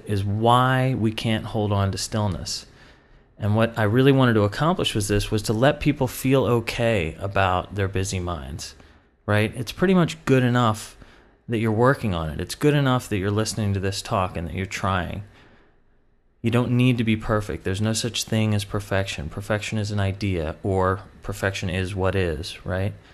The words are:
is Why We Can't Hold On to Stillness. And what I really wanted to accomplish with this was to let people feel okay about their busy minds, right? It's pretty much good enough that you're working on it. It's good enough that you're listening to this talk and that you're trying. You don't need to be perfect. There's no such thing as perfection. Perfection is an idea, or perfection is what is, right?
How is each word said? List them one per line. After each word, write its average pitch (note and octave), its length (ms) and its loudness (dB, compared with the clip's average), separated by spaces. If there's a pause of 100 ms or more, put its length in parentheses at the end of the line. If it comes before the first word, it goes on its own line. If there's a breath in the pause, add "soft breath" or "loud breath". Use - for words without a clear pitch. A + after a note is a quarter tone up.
is G2+ 160 -2
Why B2 720 2
We A2 160 0
Can't A2 360 -4
Hold G#2 260 -2
On G2 180 2
to F#2+ 80 -6
Stillness. G2+ 680 -4 (720 soft breath)
And G#2 200 0
what A2+ 200 2
I A#2 60 2
really B2+ 300 6
wanted C3 220 4
to G#2 100 4
accomplish D3+ 500 0
with G#2 140 -2
this G#2 240 0
was G#2+ 100 0
to A#2+ 100 -2
let C3 280 2
people C#3 260 0
feel C3 380 2
okay A2+ 760 0
about F#2+ 560 0
their G2 140 0
busy F#2+ 320 -2
minds, E2 560 -8 (500 soft breath)
right? G#2+ 300 2
It's B2 160 -8
pretty F#3 220 2
much E3 320 2
good B2+ 180 4
enough A#2+ 520 2 (520 loud breath)
that A#2 100 -2
you're A2+ 140 2
working A#2 420 2
on D#2+ 140 -2
it. D2+ 120 -6
It's F2+ 140 -6
good C#3+ 200 2
enough C3 340 0
that G#2 100 -2
you're F#2 140 0
listening G#2 420 0
to G2 60 -2
this F#2+ 220 -2
talk F#2+ 340 -2
and E2+ 100 -4
that D#2+ 80 -8
you're F#2 120 -4
trying. F#2+ 580 -4 (1160 soft breath)
You A#2 80 0
don't A#2+ 200 2
need B2 280 4
to A#2 60 0
be A2 120 2
perfect. G#2 480 -2
There's F#2+ 180 -2
no A2 100 0
such A2+ 320 -4
thing G#2+ 300 0
as G2+ 100 -2
perfection. G2 640 -4
Perfection G#2 480 -4
is G#2 140 -2
an G#2 100 -2
idea, F#2+ 600 -2
or F#2+ 380 0 (220)
perfection G2 460 -4
is F#2 260 -4
what F#2 200 0
is, F2 500 -4
right? F#2+ 300 -2 (200 loud breath)